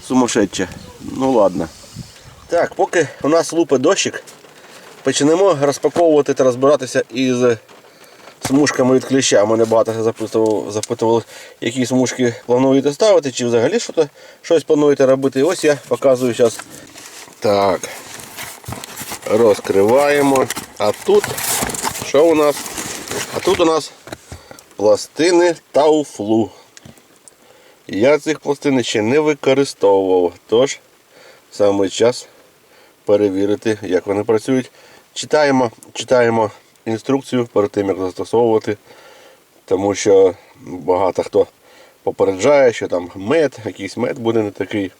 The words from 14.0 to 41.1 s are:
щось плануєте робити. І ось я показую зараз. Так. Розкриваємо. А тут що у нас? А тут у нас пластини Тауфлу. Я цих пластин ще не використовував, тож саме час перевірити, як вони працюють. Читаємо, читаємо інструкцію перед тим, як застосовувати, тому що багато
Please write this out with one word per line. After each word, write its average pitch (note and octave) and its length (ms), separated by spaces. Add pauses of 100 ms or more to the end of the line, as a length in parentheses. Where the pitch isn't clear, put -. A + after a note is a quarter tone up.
щось D#3+ 220
плануєте D3 420
робити. C3+ 340
І - 20
ось E3+ 220
я D3 140 (100)
показую B2+ 460
зараз. - 240 (840)
Так. G2 400 (1500)
Розкриваємо. A#2+ 1160 (320)
А G#2 140 (120)
тут G3+ 200 (840)
що D3 180
у E3 100
нас? D3 220 (800)
А - 40
тут F#3 200
у F3 40
нас D#3+ 280 (840)
пластини E3 760 (180)
Тауфлу. B2 800 (1400)
Я C3+ 320
цих D3 220
пластин C#3 420
ще A2+ 200
не B2+ 180
використовував, G2+ 1120 (160)
тож B2 300 (720)
саме G2+ 380
час - 400 (760)
перевірити, G#2 800
як F2+ 240
вони G2+ 180
працюють. B2+ 460 (440)
Читаємо, C3+ 560 (220)
читаємо A2+ 580 (340)
інструкцію B2 680
перед G2+ 180
тим, G2+ 180
як F2 100
застосовувати, G#2+ 800 (880)
тому F#2+ 300
що F#2+ 400 (260)
багато F2+ 600